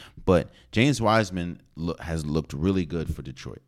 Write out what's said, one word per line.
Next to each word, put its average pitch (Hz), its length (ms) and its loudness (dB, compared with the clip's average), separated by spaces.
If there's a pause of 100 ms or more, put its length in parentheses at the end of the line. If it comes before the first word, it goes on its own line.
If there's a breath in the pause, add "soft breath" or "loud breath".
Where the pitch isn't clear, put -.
(240 loud breath)
But 87 280 4 (200 soft breath)
James 120 300 4
Wiseman 95 600 0 (140)
lo-, 82 240 -4
has 80 260 -6
looked 76 280 -2
really 90 320 0
good 82 280 -6
for 78 80 -12
Detroit. 65 460 -16